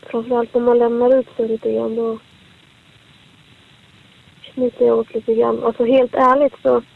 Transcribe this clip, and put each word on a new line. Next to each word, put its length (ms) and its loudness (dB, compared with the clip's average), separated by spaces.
Framförallt 460 -4
om 80 0
man 140 4
lämnar 400 2
ut 180 -4
sig 120 -4
lite 240 -4
grann, 240 -4
då 220 -6
knyter 440 -2
jag 120 2
åt 160 -6
lite 200 -4
grann. 300 -2
Alltså 200 -2
helt 300 2
ärligt 480 2
så 200 0